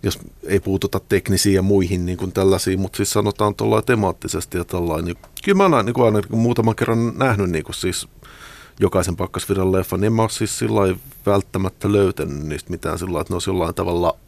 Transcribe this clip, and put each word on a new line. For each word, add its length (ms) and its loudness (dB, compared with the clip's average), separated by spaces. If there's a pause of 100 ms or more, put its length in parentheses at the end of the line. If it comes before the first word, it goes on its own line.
jos 160 -2 (240)
ei 160 0
puututa 400 -2 (100)
teknisiin 460 2
ja 60 4
muihin 440 2
niinku 220 -4
tällaisiin, 520 2
mut 160 -4
siis 160 -2
sanotaan 440 0
tollain 300 2
temaattisesti 720 0
ja 80 -4
tällain, 400 -2
niin 120 -6 (260)
kyllä 140 2 (120)
mä 60 4
oon 100 2
niinku 180 2
aina 160 4
niinku 180 -2
muutaman 380 2
kerran 420 0
nähnyt 320 0
niinku 240 -4
siis 340 -4 (720)
jokaisen 360 2
Pakkasvirran 560 -2
leffan, 300 0
niin 60 2
en 60 2
mä 80 2
oo 80 0
siis 300 -6
sillai 360 0 (300)
välttämättä 680 -2
löytänyt 520 0
niistä 280 -8
mitään 280 -6
sillai, 220 -4
että 120 -6
ne 20 -2
olisi 140 -4
jollain 260 -2
tavalla 400 0 (120)